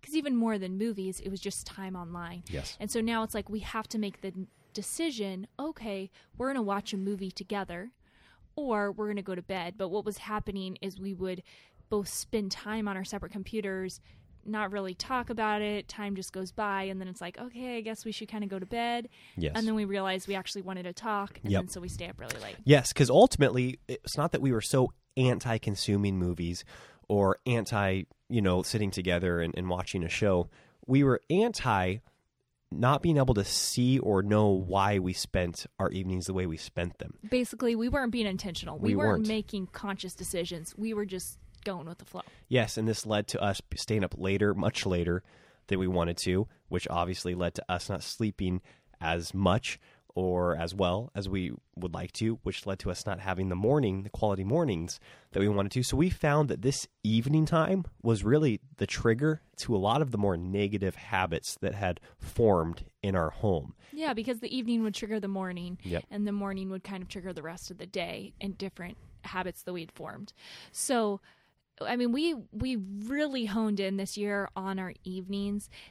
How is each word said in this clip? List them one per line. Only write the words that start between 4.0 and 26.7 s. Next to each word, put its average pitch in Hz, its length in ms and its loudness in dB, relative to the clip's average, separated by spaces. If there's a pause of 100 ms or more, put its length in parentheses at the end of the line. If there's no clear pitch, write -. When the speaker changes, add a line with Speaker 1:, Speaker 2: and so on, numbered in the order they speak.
Speaker 1:
the 196 80 -8
n-, 190 180 -8 (260)
decision, 208 760 -4 (140)
"Okay, 214 500 -8 (280)
we're 247 100 -2
gonna 269 140 0
watch 202 320 -2
a - 20 -2
movie 190 340 -4
together, 190 600 -8 (680)
or 220 360 0
we're 214 160 -4
gonna 202 140 -2
go 190 120 -6
to 180 80 -6
bed." 175 340 -6
But 190 140 -2
what 202 160 -2
was 208 120 -6
happening 202 600 -6
is 190 180 -8
we 190 160 -6
would 185 280 -6 (480)
both 208 180 0
spend 208 420 -2
time 214 380 -4
on 196 80 -2
our 190 80 -6
separate 185 280 -8
computers, 190 680 -6 (460)
not 208 260 -2
really 190 220 -4
talk 254 360 -4
about 214 320 0
it. 208 260 -2
Time 202 280 -6
just 190 160 -8
goes 185 200 -6
by, 196 320 -2
and 190 160 -4
then 185 60 -8
it's 185 140 -12
like, 180 180 -10
"Okay, 247 380 -8
I 226 60 -4
guess 220 240 -8
we 220 60 -6
should 208 160 -8
kinda 208 180 -6
go 190 120 -6
to 185 80 -6
bed." 240 420 -2 (280)
Speaker 2:
Yes. 78 180 0
Speaker 1:
And 220 120 2
then 220 80 2
we 214 100 0
realize 190 420 -2
we 196 80 -4
actually 190 280 -6
wanted 185 220 -8
to 180 100 -8
talk, 202 480 -4
and - 100 0
Speaker 2:
Yep. 185 100 4
Speaker 1:
then 185 60 -6
so 185 120 -10
we 180 80 -8
stay 175 200 -8
up 185 100 -14
really - 220 -8
late. 104 240 -10
Speaker 2:
Yes, 135 300 8
'cause 127 160 6
ultimately, 127 680 6 (100)
it's - 280 -6
not 147 160 0
that 135 80 0
we 131 120 4
were 110 100 2
so 131 320 4 (220)
anti-consuming 107 1000 2
movies 87 460 0 (440)